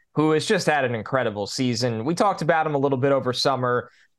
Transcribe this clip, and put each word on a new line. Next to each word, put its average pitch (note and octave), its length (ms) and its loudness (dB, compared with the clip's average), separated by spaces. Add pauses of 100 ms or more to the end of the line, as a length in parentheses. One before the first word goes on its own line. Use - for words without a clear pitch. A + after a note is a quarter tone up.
(140)
who D#3 180 2
has D3+ 140 2
just F#3 200 0
had D3 180 2
an A#2+ 100 -2
incredible G#2+ 520 -2
season. A#2 580 -2
We D#3+ 100 -2
talked G3 280 0
about D#3+ 240 2
him D3+ 80 -2
a C#3+ 40 0
little C3+ 200 0
bit C#3 120 2
over B2+ 220 0
summer. B2 580 -2 (280)